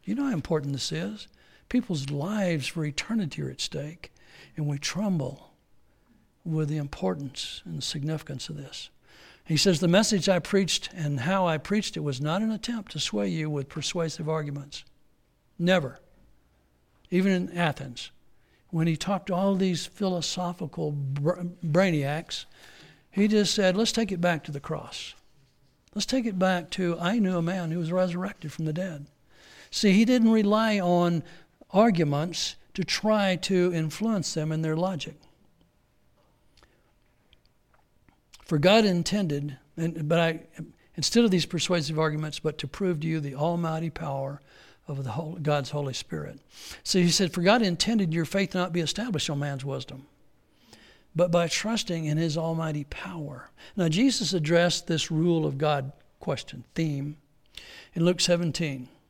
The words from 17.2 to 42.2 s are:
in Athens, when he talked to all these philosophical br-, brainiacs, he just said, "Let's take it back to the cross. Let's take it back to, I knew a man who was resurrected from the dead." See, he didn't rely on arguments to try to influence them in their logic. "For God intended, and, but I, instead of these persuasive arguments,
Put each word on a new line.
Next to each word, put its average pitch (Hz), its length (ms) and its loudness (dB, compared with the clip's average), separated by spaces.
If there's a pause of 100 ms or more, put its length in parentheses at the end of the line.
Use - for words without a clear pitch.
in 180 240 0
Athens, 143 540 -2 (600)
when 165 180 2
he 165 100 2
talked 190 300 -4
to 185 80 -2
all 196 200 2
these 185 300 0
philosophical 175 1040 -4
br-, 143 520 -2 (200)
brainiacs, 156 840 0 (680)
he 202 160 4
just 208 260 4
said, 185 240 4
"Let's 220 140 2
take 220 200 0
it 180 80 -4
back 170 260 2
to 156 60 -10
the 143 80 -8
cross. - 540 -10 (800)
Let's 208 140 -4
take 254 180 0
it 196 140 -2
back 180 320 2
to, 170 280 0
I 185 200 0
knew 185 180 2
a 170 60 2
man 170 260 -2
who 165 80 -2
was 165 140 -2
resurrected 180 600 -2
from 160 140 -6
the 156 80 -2
dead." 160 320 -6 (640)
See, 208 240 4
he 220 120 8
didn't 226 260 6
rely 214 480 4
on 175 440 4 (460)
arguments 170 840 2 (180)
to 190 100 -4
try 202 520 2
to 180 380 2
influence 170 600 0
them 156 180 -2
in 156 120 0
their 156 120 0
logic. 165 400 -4 (3250)
"For 165 140 -2
God 202 280 8
intended, 160 760 0 (180)
and, 160 320 -4
but 165 100 4
I, 160 200 2 (560)
instead 233 280 2
of 220 80 4
these 180 140 2
persuasive 160 540 -2
arguments, 156 400 -2